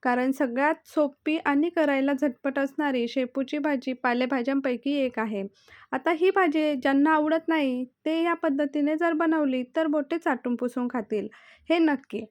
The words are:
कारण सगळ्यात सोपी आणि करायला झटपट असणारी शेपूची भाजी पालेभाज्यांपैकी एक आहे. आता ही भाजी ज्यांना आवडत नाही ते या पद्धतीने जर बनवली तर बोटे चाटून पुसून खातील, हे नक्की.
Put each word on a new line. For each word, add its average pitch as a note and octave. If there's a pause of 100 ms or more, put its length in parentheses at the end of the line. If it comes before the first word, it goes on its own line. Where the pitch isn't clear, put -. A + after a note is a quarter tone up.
कारण B3
सगळ्यात C4+ (120)
सोपी D4+
आणि C#4+
करायला C#4+
झटपट C#4
असणारी C#4
शेपूची C4
भाजी C#4
पालेभाज्यांपैकी B3+
एक C4
आहे. G#3+ (500)
आता C4+
ही F4
भाजी D#4
ज्यांना C#4
आवडत D#4
नाही C4+ (220)
ते D#4+
या E4+
पद्धतीने D4
जर E4+
बनवली D4+ (140)
तर D#4+
बोटे D4+
चाटून B3+
पुसून B3
खातील, G#3+ (400)
हे E4
नक्की. C#4